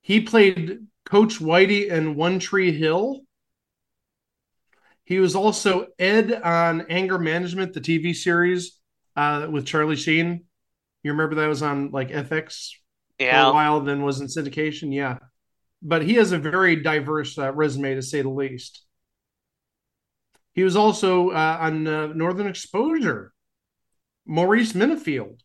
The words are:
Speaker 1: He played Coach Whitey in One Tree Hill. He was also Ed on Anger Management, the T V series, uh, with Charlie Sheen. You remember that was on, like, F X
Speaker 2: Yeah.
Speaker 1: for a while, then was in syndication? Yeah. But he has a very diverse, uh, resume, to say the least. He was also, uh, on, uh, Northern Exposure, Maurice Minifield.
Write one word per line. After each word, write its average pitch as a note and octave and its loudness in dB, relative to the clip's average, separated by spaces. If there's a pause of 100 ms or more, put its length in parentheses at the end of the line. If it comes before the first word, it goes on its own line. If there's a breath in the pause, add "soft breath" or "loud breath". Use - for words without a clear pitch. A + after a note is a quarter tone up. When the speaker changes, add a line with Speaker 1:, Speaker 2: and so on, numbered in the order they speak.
Speaker 1:
He G#3+ 2
played F#3+ 2 (180)
Coach A3 4
Whitey G3 4
in D#3 -2
One F3 0
Tree F#3 0
Hill. E3+ -2 (1800)
He F#3 -2
was F#3 4
also G3 2 (100)
Ed G#3+ 2
on E3+ 0
Anger F#3 -2
Management, F3 -2
the D#3 -10
T E3 0
V E3+ -2
series, F3 0 (380)
uh, D3 0
with C#3 -4
Charlie D#3 0
Sheen. E3+ -2 (580)
You D3 -4
remember D#3 -2
that D3+ 0
was D3 -2
on, C#3+ -2
like, C3 -6
F C#3+ -6
X - -8 (440)
Speaker 2:
Yeah. C3 2
Speaker 1:
for C3 4
a - 2
while, D3+ 2
then C#3+ -4
was C#3 -4
in C#3 -8
syndication? D3+ -6
Yeah. C3+ -4 (640)
But D#3+ 0
he F#3 0
has G#3+ 4
a F3 0
very E3 2
diverse, D3+ -4
uh, C3+ -2
resume, C#3 -2
to C3 -6
say C#3 -4
the C3 -2
least. C3+ -8 (1700)
He F3+ 2
was F#3 2
also, F#3 4
uh, D#3+ 0
on, D#3 -2
uh, D#3 -2
Northern F3+ -4
Exposure, G3 -4 (920)
Maurice G3 2
Minifield. F3+ -2